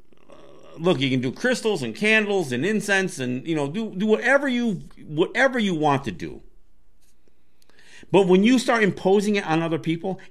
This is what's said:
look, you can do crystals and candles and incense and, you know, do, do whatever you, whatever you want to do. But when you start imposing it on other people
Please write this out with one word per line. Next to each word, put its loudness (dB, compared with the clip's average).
look, 2
you 0
can 0
do -4
crystals -2
and -6
candles 0
and -2
incense -2
and, -4
you -2
know, -2
do, -6
do -2
whatever 2
you, -2
whatever 0
you -2
want 2
to -6
do. -10
But 6
when 6
you 6
start 2
imposing 2
it -2
on 0
other -2
people -4